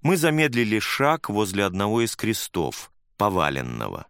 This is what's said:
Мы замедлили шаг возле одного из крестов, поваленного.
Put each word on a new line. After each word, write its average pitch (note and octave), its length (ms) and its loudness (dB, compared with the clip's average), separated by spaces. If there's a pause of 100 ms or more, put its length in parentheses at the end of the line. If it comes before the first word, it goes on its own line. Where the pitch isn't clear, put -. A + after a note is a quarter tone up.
Мы F3 140 2
замедлили C#3+ 640 2
шаг C#3+ 500 0
возле G2+ 360 0
одного G2+ 360 0
из A#2 140 -2
крестов, - 760 -4 (260)
поваленного. B1+ 920 -2